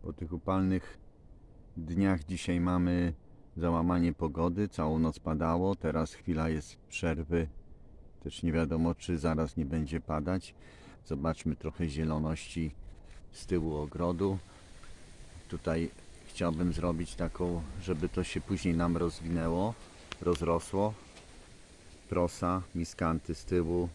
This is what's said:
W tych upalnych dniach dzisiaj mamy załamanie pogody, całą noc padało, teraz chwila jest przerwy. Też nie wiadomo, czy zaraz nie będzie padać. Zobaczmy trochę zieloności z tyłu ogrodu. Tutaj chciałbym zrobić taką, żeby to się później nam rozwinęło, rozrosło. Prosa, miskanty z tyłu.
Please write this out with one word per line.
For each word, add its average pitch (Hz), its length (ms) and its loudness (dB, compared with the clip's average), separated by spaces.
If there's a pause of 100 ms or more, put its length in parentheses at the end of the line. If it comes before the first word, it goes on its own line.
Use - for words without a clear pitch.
(120)
W - 20 -6
tych 82 180 -6
upalnych 92 640 2 (760)
dniach 85 480 2
dzisiaj 87 360 0
mamy 87 520 4 (440)
załamanie 85 560 4
pogody, 85 560 0
całą 78 300 2
noc 80 200 2
padało, 82 580 2
teraz - 360 0
chwila 80 360 0
jest 78 280 -2
przerwy. 82 720 0 (760)
Też - 200 -8
nie 85 100 2
wiadomo, 82 420 4
czy 87 240 -2
zaraz 80 380 2
nie 78 80 0
będzie 78 360 -2
padać. 80 540 -2 (520)
Zobaczmy 78 500 0
trochę 80 320 -2
zieloności 78 840 -2 (580)
z - 140 -14
tyłu 80 300 2
ogrodu. 87 640 0 (1080)
Tutaj 82 420 0 (360)
chciałbym 85 460 0
zrobić 82 420 0
taką, 87 480 -2 (200)
żeby 87 260 0
to 92 160 0
się - 160 -4
później 90 360 2
nam 85 200 4
rozwinęło, 85 800 0 (460)
rozrosło. 85 720 2 (1120)
Prosa, 90 540 2 (120)
miskanty 82 600 0
z - 100 -12
tyłu. 87 500 2